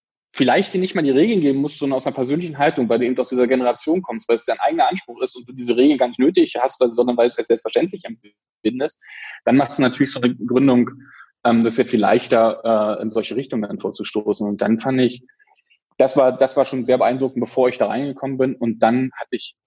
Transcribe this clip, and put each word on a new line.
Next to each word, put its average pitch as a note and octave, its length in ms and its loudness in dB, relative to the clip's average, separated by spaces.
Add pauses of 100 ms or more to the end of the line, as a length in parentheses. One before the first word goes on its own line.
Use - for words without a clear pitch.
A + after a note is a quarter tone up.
(340)
vielleicht C#3 400 0
dir G3 40 0
nicht F#3 160 -4
mal F3 80 0
die C#3+ 80 2
Regeln F#3 300 4
geben C#3 200 2
musst, D3 180 -4
sondern C#3 180 -2
aus - 100 -4
einer C3 80 -4
persönlichen C#3+ 440 -4
Haltung, C#3+ 300 2
weil A#2 100 2
du A#2+ 80 0
eben B2+ 120 -2
aus B2+ 120 -2
dieser B2+ 180 2
Generation B2+ 540 0
kommst, A2+ 260 -12
weil A#2 80 2
es - 80 -6
dein A#2 160 -4
eigener C#3 280 0
Anspruch F3+ 340 -8
ist B2+ 140 -4
und B2 120 -20
du B2+ 60 -18
diese A#2+ 220 -2
Regeln C#3 220 4
gar B2 100 2
nicht A#2+ 120 -6
nötig D#3 400 2
hast, C3 200 -2
weil, A#2+ 120 2
sondern A#2+ 240 0
weil A#2 100 4
du B2 40 2
es - 80 -12
als A2+ 100 -4
selbstverständlich B2 560 -2
empfindest, - 960 -8 (440)
dann A#2 120 2
macht's C#3 220 0
natürlich C3 340 0
so C3 80 -8
eine B2 140 2
Gründung, B2 560 2 (540)
ähm, A#2 200 4
das A2+ 100 0
ist - 40 -4
ja C3 60 4
viel A#2+ 160 0
leichter, A2 960 2
äh, - 40 -8
in A2 80 -6
solche A2+ 260 -4
Richtungen C3 260 -6
dann G#2 180 -8
vorzustoßen. G#2 680 -4
Und G#2 140 -4
dann A2+ 180 0
fand C3 220 -2
ich, B2 240 -2 (720)
das C3 200 2
war, B2+ 200 4
das - 200 0
war C3+ 100 2
schon C3 180 -6
sehr B2 140 2
beeindruckend, B2+ 420 0
bevor B2+ 300 0
ich B2 80 -10
da G#2+ 80 2
reingekommen C3+ 520 -6
bin. C3 160 0
Und A2+ 260 -2
dann B2+ 380 2
hatte - 120 -12
ich, - 260 -10 (100)